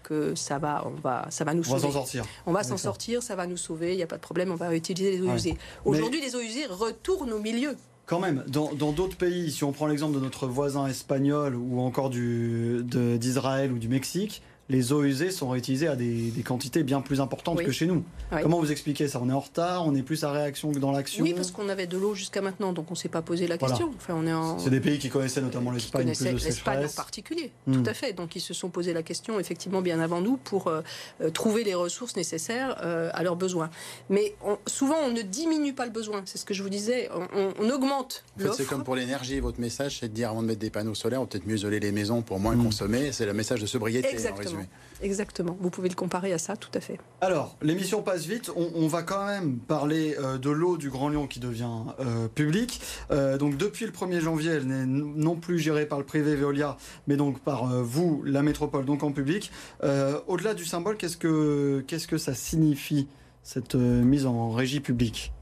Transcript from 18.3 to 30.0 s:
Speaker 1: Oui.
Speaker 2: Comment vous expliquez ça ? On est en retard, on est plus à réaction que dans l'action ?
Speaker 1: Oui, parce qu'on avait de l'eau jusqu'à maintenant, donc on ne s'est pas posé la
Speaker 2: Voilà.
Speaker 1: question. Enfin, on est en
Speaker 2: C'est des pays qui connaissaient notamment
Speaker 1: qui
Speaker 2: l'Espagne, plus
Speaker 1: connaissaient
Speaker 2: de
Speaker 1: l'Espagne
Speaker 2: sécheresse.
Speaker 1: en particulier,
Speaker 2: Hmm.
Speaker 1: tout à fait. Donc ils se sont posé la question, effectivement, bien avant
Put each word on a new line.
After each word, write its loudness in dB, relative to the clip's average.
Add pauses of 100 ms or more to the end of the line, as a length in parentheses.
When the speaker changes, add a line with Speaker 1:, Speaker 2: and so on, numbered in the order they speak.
Speaker 1:
Oui. 0
Speaker 2:
Comment 4
vous 2
expliquez 0
ça ? -2
On 0
est 2
en 2
retard, 0
on 4
est 4
plus -2
à 0
réaction -2
que 0
dans 2
l'action ? 0
Speaker 1:
Oui, 4
parce -2
qu'on -4
avait -2
de -4
l'eau 0
jusqu'à -4
maintenant, -2
donc -4
on -4
ne -6
s'est -6
pas -2
posé 0
la 0
Speaker 2:
Voilà. 2
Speaker 1:
question. 0
Enfin, -6
on 0
est 2
en 0
Speaker 2:
C'est 2
des 6
pays 2
qui -4
connaissaient 0
notamment -2
Speaker 1:
qui -2
Speaker 2:
l'Espagne, 0
plus 0
Speaker 1:
connaissaient 2
Speaker 2:
de -2
Speaker 1:
l'Espagne 0
Speaker 2:
sécheresse. 0
Speaker 1:
en -10
particulier, -6 (160)
Speaker 2:
Hmm. 4 (100)
Speaker 1:
tout 2
à 0
fait. -4
Donc -8
ils -6
se -8
sont -6
posé -2
la -2
question, -4
effectivement, -2
bien 2
avant 0